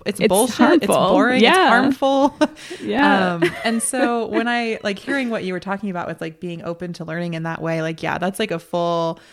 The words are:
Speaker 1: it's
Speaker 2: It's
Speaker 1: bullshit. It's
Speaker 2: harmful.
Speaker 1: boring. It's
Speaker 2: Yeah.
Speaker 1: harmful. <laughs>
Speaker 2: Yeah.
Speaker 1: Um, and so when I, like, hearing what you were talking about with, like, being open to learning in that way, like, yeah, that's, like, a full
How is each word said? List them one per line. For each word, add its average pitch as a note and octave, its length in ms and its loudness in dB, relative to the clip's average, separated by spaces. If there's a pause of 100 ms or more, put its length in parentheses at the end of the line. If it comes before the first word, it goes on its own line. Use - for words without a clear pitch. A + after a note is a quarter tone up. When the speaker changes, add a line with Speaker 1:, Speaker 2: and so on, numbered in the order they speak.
Speaker 1:
it's G3 140 -2
Speaker 2:
It's A3+ 80 2
Speaker 1:
bullshit. A#3+ 560 4
It's - 20 -2
Speaker 2:
harmful. F3+ 240 2
Speaker 1:
boring. B3 280 4
It's A3 60 6
Speaker 2:
Yeah. E4 240 6
Speaker 1:
harmful. C4+ 760 2
<laughs> - 380 -6
Speaker 2:
Yeah. G#3+ 540 2
Speaker 1:
Um, E3+ 80 0 (200)
and A3+ 180 0
so A#3+ 460 -2
when A3+ 200 -2
I, A#3 360 -2
like, G3+ 160 -4
hearing C4 300 -2
what G#3+ 160 -4
you F#3 80 -4
were F3 60 -4
talking G3 300 -6
about F3 180 -6
with, D#3+ 140 -10
like, E3 180 -10
being E3+ 240 -10
open E3+ 300 -8
to E3 120 -10
learning E3+ 280 -6
in E3 100 -6
that E3 180 -6
way, E3 200 -2
like, D#3+ 220 -6
yeah, D3+ 140 -2
that's, F3+ 220 -4
like, G#3+ 120 -2
a E3 80 -4
full E3+ 600 -4 (140)